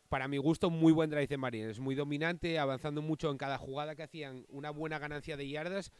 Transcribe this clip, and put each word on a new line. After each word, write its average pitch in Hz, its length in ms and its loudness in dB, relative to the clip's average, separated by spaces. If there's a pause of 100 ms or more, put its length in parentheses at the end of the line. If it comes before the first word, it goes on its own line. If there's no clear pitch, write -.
para 135 200 -2
mi 143 80 0
gusto, 156 340 4
muy 160 220 8
buen 160 180 4
drive 147 160 2
de 143 100 -2
Mariners, 117 440 -4
muy 135 160 -2
dominante, 156 640 0
avanzando 147 420 0
mucho 156 300 0
en 135 60 -4
cada 135 200 -2
jugada 143 380 -6
que 160 80 -12
hacían, 139 460 -12
una 143 200 -8
buena 151 300 -4
ganancia 147 360 -6
de 139 120 -6
yardas 170 520 -4